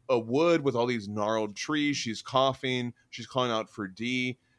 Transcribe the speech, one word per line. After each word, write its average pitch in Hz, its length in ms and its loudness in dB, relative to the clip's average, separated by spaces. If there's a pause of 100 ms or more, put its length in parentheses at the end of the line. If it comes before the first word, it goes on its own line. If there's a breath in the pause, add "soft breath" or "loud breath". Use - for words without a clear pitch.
a 127 100 4
wood 147 440 4
with 131 140 0
all 120 100 4
these 113 220 -2
gnarled 107 480 0
trees. 147 400 -2
She's 113 260 -6
coughing. 127 720 0 (160)
She's 117 160 -12
calling 127 240 0
out 110 180 -2
for 101 200 -6
Dee, 127 500 -2 (200)